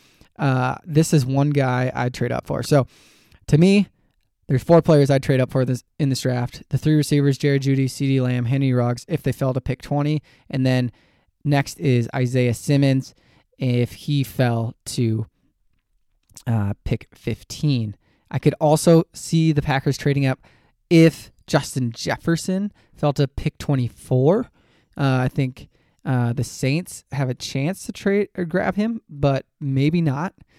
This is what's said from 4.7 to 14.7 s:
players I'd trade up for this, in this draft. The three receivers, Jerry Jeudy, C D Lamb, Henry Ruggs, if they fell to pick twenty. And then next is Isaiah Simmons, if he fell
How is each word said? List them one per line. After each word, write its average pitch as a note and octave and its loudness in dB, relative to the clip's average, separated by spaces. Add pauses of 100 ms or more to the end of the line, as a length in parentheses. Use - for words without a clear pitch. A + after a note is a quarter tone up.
players C#3+ 4
I'd C3+ 2
trade C3+ 0
up B2+ 0
for C3 0
this, B2 -4 (160)
in C#3+ 0
this C3 -4
draft. B2 -4
The C#3 -2
three D#3 2
receivers, C#3+ 2
Jerry C#3 0
Jeudy, C3+ 0
C C#3 -4
D C3+ 2
Lamb, B2 -2
Henry C3+ 0
Ruggs, A#2+ -2
if D#3 -4
they C3+ -2
fell C3 -2
to C3 -4
pick - -6
twenty. D3 -2 (260)
And C3 -2
then B2+ 0 (540)
next C#3+ -2
is B2 0
Isaiah B2 0
Simmons, C#3 0 (460)
if B2 0
he C#3+ -2
fell A#2 -2 (120)